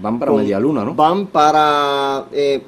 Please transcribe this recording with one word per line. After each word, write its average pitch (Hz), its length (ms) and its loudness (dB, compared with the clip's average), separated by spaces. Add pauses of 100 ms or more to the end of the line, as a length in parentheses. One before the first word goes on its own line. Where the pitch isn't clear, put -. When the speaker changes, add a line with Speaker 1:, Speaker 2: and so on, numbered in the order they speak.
Speaker 1:
Van 110 180 -4
para 143 140 -2
Speaker 2:
Con 139 80 2
Speaker 1:
Medialuna, 113 440 -2
¿no? 127 100 -6
Speaker 2:
Van 170 320 2
para, 147 1080 0
eh, 139 360 -2